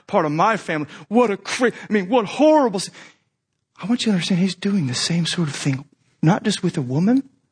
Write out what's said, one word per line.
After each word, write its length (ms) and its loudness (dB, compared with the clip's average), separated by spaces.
part 180 2
of 60 -2
my 240 2
family. 320 -6
What 220 2
a 40 -4
cra-, 380 -2
I 20 -12
mean, 160 0
what 180 2
horrible 540 4
s-," 100 -8
I 120 -10
want 180 -2
you 0 -
to 60 2
understand 280 0
he's 160 0
doing 320 -2
the 80 -4
same 300 -2
sort 240 -2
of 60 -8
thing, 280 -4
not 220 4
just 200 -2
with 140 -2
a 40 0
woman, 460 0